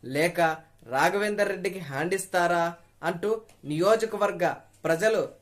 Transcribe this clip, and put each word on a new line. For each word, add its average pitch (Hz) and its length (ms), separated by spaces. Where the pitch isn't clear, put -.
లేక 156 380
రాఘవేందర్ 202 580
రెడ్డికి 185 340
హ్యాండ్ 143 300
ఇస్తారా 175 440
అంటూ 180 220
నియోజకవర్గ 202 760
ప్రజలు 180 360